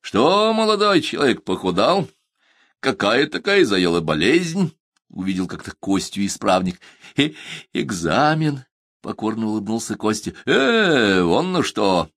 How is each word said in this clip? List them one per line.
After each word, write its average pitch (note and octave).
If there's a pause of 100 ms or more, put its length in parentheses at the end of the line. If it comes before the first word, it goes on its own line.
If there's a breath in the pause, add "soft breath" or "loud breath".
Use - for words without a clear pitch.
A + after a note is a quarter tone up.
"Что, G3
молодой G#3
человек, A#2
похудал? G2 (720)
Какая A#2+
такая G3
заела F2+
болезнь?" D#3 (340)
Увидел F#2
как-то F2+
Костю G2
исправник. F#2 (360 loud breath)
"Э, D3+ (400 loud breath)
экзамен", C3+ (380)
покорно A2
улыбнулся G#2+
Костя. G#2+ (120)
"Э, F3
вон B2
ну E3+
что! F#2+